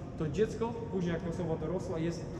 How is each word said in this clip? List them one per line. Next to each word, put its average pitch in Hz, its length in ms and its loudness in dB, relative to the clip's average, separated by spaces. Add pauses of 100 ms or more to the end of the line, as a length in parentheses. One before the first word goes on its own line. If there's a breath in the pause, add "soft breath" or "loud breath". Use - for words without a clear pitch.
(180)
to 156 100 0
dziecko 196 400 2 (240)
później 170 220 2
jako 170 160 -2
osoba 160 260 0
dorosła 170 420 0
jest 165 260 0 (160)